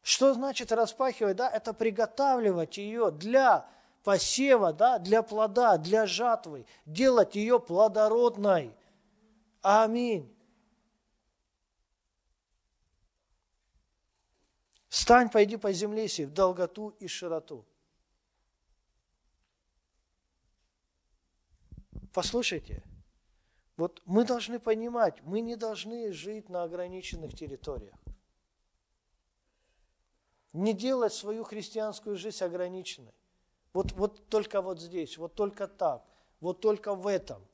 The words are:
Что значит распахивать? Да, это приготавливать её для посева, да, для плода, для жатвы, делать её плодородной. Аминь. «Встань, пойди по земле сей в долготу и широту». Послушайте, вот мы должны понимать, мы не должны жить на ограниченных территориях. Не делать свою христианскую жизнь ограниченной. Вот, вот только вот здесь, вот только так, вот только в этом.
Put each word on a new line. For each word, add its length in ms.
Что 340
значит 360
распахивать? 640
Да, 140
это 240
приготавливать 1040
её 320
для 580
посева, 680
да, 280
для 240
плода, 560
для 260
жатвы, 640
делать 500
её 240
плодородной. 1120
Аминь. 680
«Встань, 400
пойди 280
по 160
земле 340
сей 180
в 80
долготу 560
и 80
широту». 580
Послушайте, 680
вот 300
мы 180
должны 360
понимать, 640
мы 180
не 140
должны 580
жить 340
на 140
ограниченных 720
территориях. 640
Не 200
делать 380
свою 320
христианскую 720
жизнь 260
ограниченной. 720
Вот, 180
вот 380
только 320
вот 180
здесь, 380
вот 180
только 320
так, 380
вот 220
только 340
в 120
этом. 460